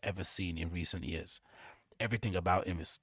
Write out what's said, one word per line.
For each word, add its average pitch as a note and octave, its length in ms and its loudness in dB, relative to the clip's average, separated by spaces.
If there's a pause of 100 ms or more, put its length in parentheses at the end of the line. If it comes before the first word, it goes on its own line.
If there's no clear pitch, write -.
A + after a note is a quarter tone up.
ever F#2 220 -2
seen F2 320 2
in E2+ 100 -2
recent E2+ 380 -2
years. D#2+ 340 -4 (580)
Everything A2 380 0
about F2+ 320 4
him E2+ 140 -2
is, - 200 -6